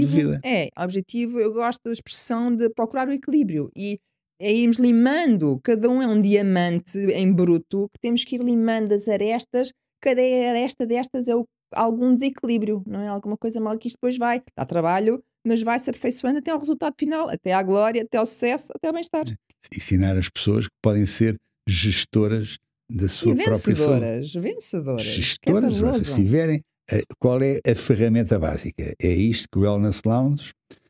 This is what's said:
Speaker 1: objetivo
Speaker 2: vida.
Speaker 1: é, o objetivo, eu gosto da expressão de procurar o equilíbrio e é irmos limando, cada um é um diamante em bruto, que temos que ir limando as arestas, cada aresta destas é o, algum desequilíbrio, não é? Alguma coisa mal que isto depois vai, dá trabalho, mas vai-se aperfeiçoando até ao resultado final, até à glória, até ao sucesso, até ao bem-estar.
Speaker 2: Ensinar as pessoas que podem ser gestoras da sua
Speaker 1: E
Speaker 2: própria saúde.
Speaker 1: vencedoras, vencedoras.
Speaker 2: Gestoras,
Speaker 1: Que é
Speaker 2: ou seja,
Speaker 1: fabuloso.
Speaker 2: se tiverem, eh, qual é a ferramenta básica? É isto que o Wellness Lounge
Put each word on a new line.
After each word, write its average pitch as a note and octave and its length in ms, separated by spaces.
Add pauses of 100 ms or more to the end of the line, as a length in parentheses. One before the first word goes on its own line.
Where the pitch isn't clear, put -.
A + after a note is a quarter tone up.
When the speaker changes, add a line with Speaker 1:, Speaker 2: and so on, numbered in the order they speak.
Speaker 1:
objetivo C#3+ 60 (220)
Speaker 2:
vida. C#3 120
Speaker 1:
é, G#3 240 (100)
o E3+ 40
objetivo, A#3 560
eu A3 120
gosto A#3 340
da A#3 60
expressão A#3 640
de A3+ 140
procurar B3 380
o C#4 40
equilíbrio B3+ 640
e G#2 220 (400)
é G3+ 140
irmos A#3 240
limando, A#3+ 880
cada A3+ 260
um B3+ 120
é B3+ 60
um G#3+ 120
diamante F#3+ 800
em F#3+ 320
bruto, F3+ 640
que - 80
temos A#3 240
que C4 100
ir A#3+ 80
limando A3+ 500
as G#3 140
arestas, A3+ 640 (320)
cada B3+ 180 (280)
aresta A#3+ 360
destas B3 440
é A#3 80
o, A#3 80 (280)
algum A#3 400
desequilíbrio, A#3 720
não G3+ 140
é? G#3 80
Alguma G#3 300
coisa A3+ 240
mal G#3+ 160
que A#3 100
isto A#3 80
depois B3+ 220
vai, A#3+ 260 (100)
dá C3+ 120
trabalho, F#3 580 (240)
mas A3+ 140
vai-se A#3+ 280
aperfeiçoando B3+ 500
até E4 120
ao D#4 80
resultado D4 400
final, D#4 300
até F3+ 240
à F#3+ 100
glória, G#3+ 380
até A#3 160
ao A3 80
sucesso, B3 500
até - 140
ao E4 40
bem-estar. E4 320 (480)
Speaker 2:
Ensinar F#2+ 440
as F2+ 100
pessoas G#2+ 380
que - 80 (100)
podem G#2 220
ser A2 340 (260)
gestoras G#2 920 (340)
da G2 160
sua - 240
Speaker 1:
E - 60
Speaker 2:
própria A2+ 360
saúde. C#3+ 280
Speaker 1:
vencedoras, A#2+ 320
vencedoras. E3+ 680
Speaker 2:
Gestoras, G#2+ 400
Speaker 1:
Que - 80
é F3 40
Speaker 2:
ou G#3+ 80
seja, G#3+ 240
Speaker 1:
fabuloso. B3 240
Speaker 2:
se C3+ 60
tiverem, D3+ 460 (300)
eh, - 100 (180)
qual B2+ 220
é C#3 240
a A#2 80
ferramenta A2 640
básica? D#2 640
É F2+ 120
isto A2 360
que F#2+ 100
o - 20
Wellness G2+ 440
Lounge C3 460 (380)